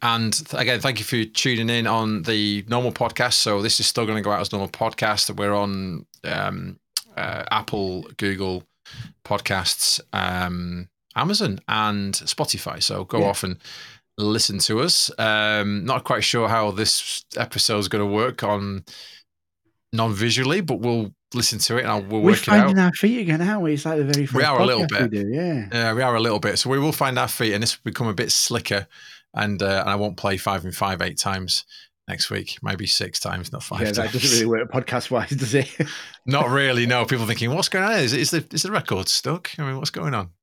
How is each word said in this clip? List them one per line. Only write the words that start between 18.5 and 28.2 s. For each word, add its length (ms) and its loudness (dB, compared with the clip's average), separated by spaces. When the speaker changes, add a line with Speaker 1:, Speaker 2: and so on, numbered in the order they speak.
Speaker 1:
non-visually, 680 2
but 200 -2
we'll 320 0
listen 240 0
to 180 0
it 40 4
and 80 0
I'll, 140 0
we'll 180 0
Speaker 2:
We're 120 8
Speaker 1:
work 80 6
it 60 -6
Speaker 2:
finding 320 8
Speaker 1:
out. 80 8
Speaker 2:
our 80 4
feet 260 2
again, 220 2
aren't 200 0
we? 120 2
It's 100 -4
like 140 0
the 60 2
very 180 2
Speaker 1:
We 40 0
Speaker 2:
first 200 2
Speaker 1:
are 140 4
a 60 6
little 180 2
Speaker 2:
podcast 260 2
Speaker 1:
bit. 0 -
Speaker 2:
we 140 0
do, 60 -2
yeah. 420 -2
Speaker 1:
Yeah, 220 0
we 80 2
are 120 4
a 60 4
little 200 2
bit. 180 0
So 120 0
we 80 2
will 140 2
find 260 0
our 100 2
feet, 260 0
and 80 0
this 140 0
will 140 -8
become 180 -2
a 60 -2
bit 180 -2